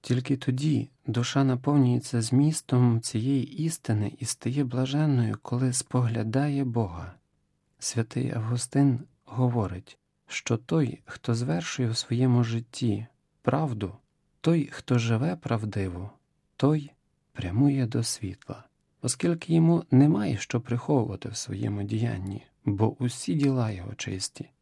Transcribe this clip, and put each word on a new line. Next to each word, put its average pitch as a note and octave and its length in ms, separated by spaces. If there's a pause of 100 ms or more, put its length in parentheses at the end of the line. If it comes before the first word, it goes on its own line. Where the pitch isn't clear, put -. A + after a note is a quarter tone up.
Тільки B2+ 360
тоді B2+ 540 (160)
душа A#2+ 380
наповнюється B2+ 800
змістом B2 760
цієї B2+ 640
істини A2 540
і - 60
стає C3 400
блаженною, B2+ 800
коли B2 300
споглядає B2 920
Бога. F#2 500 (640)
Святий B2 540
Августин B2 680 (240)
говорить, A2+ 760 (280)
що - 300
той, D#3 480
хто - 300
звершує C3 540
в A2+ 80
своєму B2 480
житті A2+ 600 (360)
правду, A#2+ 500 (480)
той, D#3+ 320
хто - 260
живе A#2 380
правдиво, G#2 760 (460)
той D3 340 (420)
прямує C3 540
до A#2 160
світла, - 640 (380)
оскільки E3 520
йому E3 360
немає D3 460
що - 240
приховувати A#2 680
в G#2+ 80
своєму G2+ 460
діянні, G#2+ 640 (180)
бо G#2+ 260 (120)
усі B2 320
діла C3+ 360
його F#2+ 240
чисті. - 560 (120)